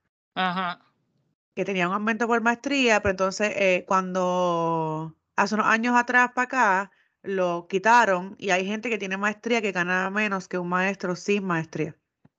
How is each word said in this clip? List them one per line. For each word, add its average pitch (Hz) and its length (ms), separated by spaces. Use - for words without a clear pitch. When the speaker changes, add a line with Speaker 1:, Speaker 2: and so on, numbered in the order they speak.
Speaker 1:
Ajá. 180 440
Speaker 2:
Que 185 100
tenía 185 220
un 185 60
aumento 214 340
por 233 140
maestría, 233 600
pero 202 100
entonces, 190 440
eh, 185 320
cuando 170 1300
hace 208 200
unos 208 120
años 226 280
atrás 247 380
pa' 247 100
acá, 208 480
lo 175 480
quitaron 196 680
y 196 120
hay 185 160
gente 220 240
que 220 80
tiene 190 200
maestría 214 440
que 202 100
gana 185 380
menos 196 380
que 180 100
un 180 120
maestro 185 460
sin 202 300
maestría. 165 500